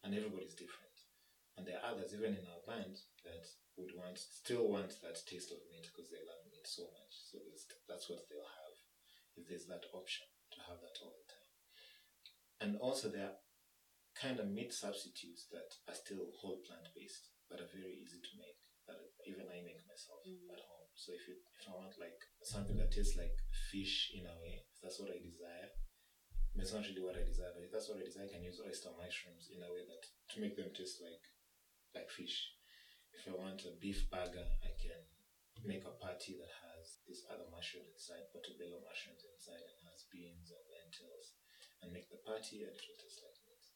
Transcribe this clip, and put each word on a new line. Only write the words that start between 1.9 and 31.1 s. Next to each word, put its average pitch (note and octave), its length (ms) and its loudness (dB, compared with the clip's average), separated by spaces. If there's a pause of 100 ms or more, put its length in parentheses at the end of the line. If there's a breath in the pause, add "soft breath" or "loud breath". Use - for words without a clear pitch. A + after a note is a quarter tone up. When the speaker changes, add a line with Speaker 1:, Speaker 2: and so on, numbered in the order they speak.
Speaker 1:
others, F#2+ 240 0
even G#2+ 240 6
in F2+ 80 -6
our F2 160 -10
band, G2 320 -2 (300)
that E2 180 -8 (320)
would F2+ 240 -6
want, F2+ 200 -6
still A#2 520 4
want G2 320 2
that E2 240 -4
taste - 240 -6
of - 160 -8
meat - 240 -14
'cause - 180 -12
they E2 140 -8
love E2+ 240 -12
meat - 200 -18
so F2 160 -4 (120)
much. - 160 -20 (160)
So - 160 -12
there's, - 240 -12 (220)
that's - 180 -4
what - 220 -2
they'll D2 340 -8
have D#2 120 -12 (600 loud breath)
if E2+ 140 -14
there's F2 180 -4
that - 240 -6
option - 360 -4 (280)
to - 60 -16
have - 180 -10
that - 240 -12
all - 80 -10
the - 160 -18
time. - 240 -20 (1080 loud breath)
And G#2 180 6
also B2 300 4
there G2 180 2
are F#2+ 100 -4 (760)
kind B2+ 260 2
of G#2 80 4
meat G#2+ 240 2
substitutes - 760 -4
that - 240 -8 (160)
are E2+ 80 -6
still F#2 400 -2
whole F#2+ 240 -2
plant-based, - 720 -12 (160)
that - 100 -6
are F2 140 -6
very F#2 240 -6
easy - 240 -12
to - 160 -10
make, A2 240 -14 (240)
that - 160 -10 (240)
even F#2+ 240 -6
I F2+ 160 -6
make E3+ 240 -10
myself - 320 -12
Speaker 2:
Mm-hmm. F3+ 320 -10
Speaker 1:
at - 160 -10
home. - 240 -16
So - 240 -8
if - 100 -8
you, F#2 60 -8 (240)
if - 80 -12
I G3+ 80 -6
want, F#3+ 240 -6
like, - 240 -8 (240)
something G#3 320 6
that G#3+ 160 12
tastes - 240 10
like G#2+ 160 6 (400)
fish - 400 4
in F2 160 -4
a E2+ 80 -8
way, E2+ 320 -4
if - 160 -20
that's - 160 -4
what - 80 -2
I - 80 0
desire, E2+ 480 -8 (960 loud breath)
it's - 160 4
not G#2 80 4
really F#2+ 160 0
what F#2 160 2
I F2+ 80 8
desire, - 320 8
but F2 80 -4
if F#2+ 80 -8
that's A2 160 4
what G2+ 80 0
I F#2 80 0
desire, G2 240 -4
I F#2 80 -8
can F2 80 -2
use F2+ 160 -4
oyster - 320 -4
mushrooms F2 560 -6
in F2+ 160 -8
a F2+ 80 -8
way F2+ 160 -2
that, G2 160 -12
to - 340 -8
make - 160 4
them F#2+ 220 -2
taste F2+ 240 -4
like, E2+ 240 -12 (720)